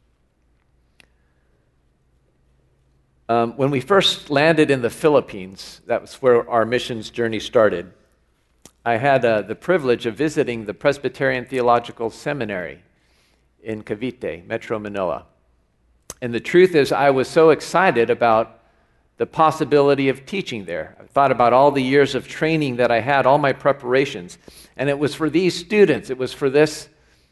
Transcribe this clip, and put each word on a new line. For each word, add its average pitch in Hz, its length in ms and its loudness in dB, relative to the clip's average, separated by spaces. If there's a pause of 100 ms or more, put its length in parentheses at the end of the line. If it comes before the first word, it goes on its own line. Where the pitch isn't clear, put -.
(3250)
Um, 117 300 -2
when 139 120 0
we 139 100 -2
first - 520 0
landed 151 400 4
in 131 100 0
the 113 80 -2
Philippines, 107 960 -2
that 117 160 -4
was - 140 -20
where 123 340 2
our 110 160 2
missions 117 460 -6
journey 113 280 -4
started, 92 540 0 (920)
I 117 120 0
had, 131 280 2
uh, 107 180 0
the 95 120 -12
privilege 135 500 -2
of 110 100 -6
visiting 123 500 -4
the 101 80 -8
Presbyterian 131 720 -4
Theological 120 640 -2
Seminary 101 720 -8 (800)
in 110 220 -12
Cavite, 101 640 -10
Metro 113 320 -8
Manila. 98 460 -6 (960)
And 120 120 -6
the 113 60 -2
truth 175 360 4
is, 139 160 2
I 139 200 2
was 131 160 0
so 160 240 6
excited 143 580 0
about 113 500 0 (580)
the 117 80 -4
possibility 143 840 2
of 131 160 -4
teaching 123 400 -10
there. 82 340 -10
I 101 40 -20
thought 135 280 2
about 120 220 2
all 139 180 6
the 135 120 0
years 135 320 2
of 117 120 -8
training 156 500 -4
that 120 140 2
I 117 100 2
had, 135 240 0
all 135 120 4
my 139 160 0
preparations. 127 840 -2 (400)
And 139 120 -4
it 143 80 -2
was 143 180 -2
for 156 140 -4
these 170 260 0
students. 160 540 2
It 127 80 -8
was 127 160 -8
for 143 160 -2
this 151 400 0 (420)